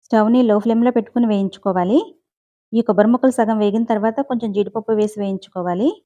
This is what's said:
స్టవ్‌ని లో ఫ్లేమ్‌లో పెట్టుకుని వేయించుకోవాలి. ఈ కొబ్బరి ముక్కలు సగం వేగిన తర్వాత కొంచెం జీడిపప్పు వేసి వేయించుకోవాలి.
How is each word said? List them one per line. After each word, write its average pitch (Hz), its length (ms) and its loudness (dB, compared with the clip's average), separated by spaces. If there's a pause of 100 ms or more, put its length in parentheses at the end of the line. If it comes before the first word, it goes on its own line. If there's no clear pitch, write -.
స్టవ్‌ని 226 420 2
లో 214 160 4
ఫ్లేమ్‌లో 233 320 2
పెట్టుకుని 240 360 -2
వేయించుకోవాలి. 196 720 0 (720)
ఈ 226 100 0
కొబ్బరి 208 260 2
ముక్కలు 247 240 2
సగం 220 260 0
వేగిన 214 260 0
తర్వాత 220 360 -2
కొంచెం 233 320 -4
జీడిపప్పు 208 400 -4
వేసి 214 260 -2
వేయించుకోవాలి. 190 720 -4 (180)